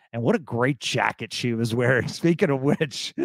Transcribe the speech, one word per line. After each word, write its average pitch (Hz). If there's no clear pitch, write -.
And 117
what 165
a 220
great 123
jacket -
she 120
was 113
wearing. 123
<laughs> -
Speaking 165
of 135
which, -